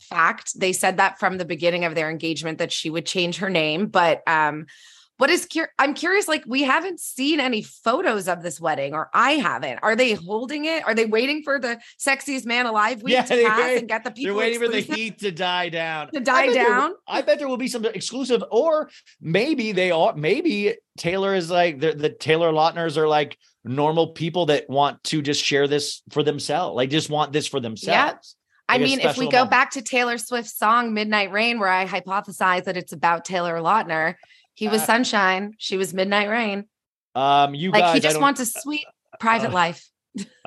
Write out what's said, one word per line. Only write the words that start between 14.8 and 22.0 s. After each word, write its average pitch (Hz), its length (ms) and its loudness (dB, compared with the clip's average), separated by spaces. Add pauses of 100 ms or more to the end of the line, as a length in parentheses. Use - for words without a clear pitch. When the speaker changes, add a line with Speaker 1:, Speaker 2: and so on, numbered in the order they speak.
Speaker 2:
heat 220 180 -8
to 208 120 -4
die 180 380 -2
down. 160 400 -6
Speaker 1:
To 311 80 -6
Speaker 2:
I - 20 -6
Speaker 1:
die 262 280 2
Speaker 2:
bet 240 60 4
there 254 100 4
will, 240 60 4 (100)
Speaker 1:
down? 320 120 0 (160)
Speaker 2:
I 220 140 -2
bet 294 160 2
there 285 100 -4
will 254 80 -2
be 247 120 -4
some 226 180 -4
exclusive, 226 640 -2
or 302 400 2 (280)
maybe 220 540 0
they 180 180 2
are, 170 240 4
maybe 208 600 0 (240)
Taylor 190 360 0
is 170 160 -2
like, 175 300 2
the, 156 120 2
the 147 180 0